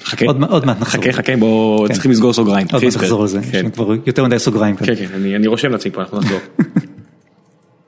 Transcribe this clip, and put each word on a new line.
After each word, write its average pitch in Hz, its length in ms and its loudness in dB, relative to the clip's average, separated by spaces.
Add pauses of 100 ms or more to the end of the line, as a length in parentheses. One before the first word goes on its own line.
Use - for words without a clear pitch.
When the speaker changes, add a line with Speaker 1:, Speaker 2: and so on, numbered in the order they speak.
Speaker 1:
חכה. - 220 -2
Speaker 2:
עוד 131 140 2
מע-, - 60 2
עוד 151 200 2
מעט 110 140 0
נחזור. 135 220 -2
Speaker 1:
חכה, 127 100 0
חכה, 127 240 -2
בוא, 110 520 2
Speaker 2:
כן. 104 40 0
Speaker 1:
צריכים 107 180 2
לסגור 120 220 4
סוגריים. 101 340 2
Speaker 2:
עוד 82 60 -4
מעט 120 100 2
Speaker 1:
קריספר. 117 200 2
Speaker 2:
נחזור 104 220 0
לזה, 98 180 -2
Speaker 1:
כן. 123 60 -8
Speaker 2:
יש 127 60 -6
לנו 95 180 -2
כבר 110 220 -2 (120)
יותר 131 180 0
מדי 120 140 2
סוגריים 104 380 0
כאן. - 100 -4
Speaker 1:
כן, 120 80 2
כן, 101 200 -6
אני, 98 220 -2
אני 107 100 2
רושם 117 240 0
לעצמי 101 220 -4
פה, - 80 -8
אנחנו 95 180 -8
נחזור. 98 200 -2 (200)
Speaker 2:
<laughs> - 340 -2 (960)